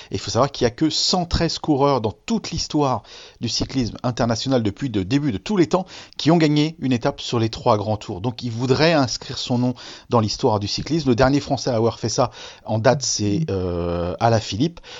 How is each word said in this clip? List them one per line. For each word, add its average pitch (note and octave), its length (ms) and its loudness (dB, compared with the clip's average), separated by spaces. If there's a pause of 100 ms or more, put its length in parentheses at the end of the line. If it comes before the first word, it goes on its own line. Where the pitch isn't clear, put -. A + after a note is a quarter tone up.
Et - 60 -6
il G2 40 -2
faut - 120 -8
savoir A2+ 200 2
qu'il - 120 -6
y A#2 40 6
a A2+ 40 0
que D#3 180 0
cent F3 360 -2
treize - 340 -2
coureurs C#3 420 2
dans G#2+ 120 -2 (120)
toute - 260 -4
l'histoire D3 520 -2 (360)
du A#2 100 -4
cyclisme - 540 -2
international A#2+ 600 0
depuis A2+ 260 -2
le G#2 160 -2
début C#3+ 260 0
de F#3 60 -2
tous G#3 200 -4
les E3+ 100 6
temps F#3 180 0 (320)
qui D3+ 140 2
ont F3 60 6
gagné D3+ 420 2
une C3 140 0
étape C3 280 -2
sur - 180 -4
les A2+ 100 2
trois A#2 280 2
grands G#2 200 -2
tours. F#2+ 240 -10
Donc A#2+ 200 -4
il B2 100 -6
voudrait C3 420 2
inscrire C3 440 -2
son B2 220 -2
nom B2 140 0 (360)
dans A#2+ 120 4
l'histoire G#2+ 380 2
du G#2 80 -4
cyclisme. C3+ 420 -2
Le A#2+ 60 6
dernier C3+ 260 4
Français - 280 -4
à A#2+ 60 2
avoir A2+ 240 0
fait A#2 100 -2
ça B2 220 0 (320)
en A2 160 -2
date, B2+ 240 4
c'est, G#2 380 0 (100)
euh, F2 680 -2
Alaphilippe. A2+ 600 0 (200)